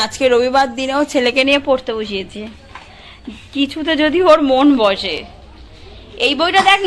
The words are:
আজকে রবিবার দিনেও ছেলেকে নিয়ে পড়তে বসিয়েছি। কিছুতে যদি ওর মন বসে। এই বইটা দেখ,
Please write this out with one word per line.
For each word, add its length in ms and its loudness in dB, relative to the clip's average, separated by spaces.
আজকে 280 -2
রবিবার 340 2
দিনেও 220 -2
ছেলেকে 360 0
নিয়ে 200 4
পড়তে 300 -2
বসিয়েছি। 440 -8
কিছুতে 360 -4
যদি 160 0
ওর 80 6
মন 160 4
বসে। 340 -2
এই 140 0
বইটা 300 2
দেখ, 180 4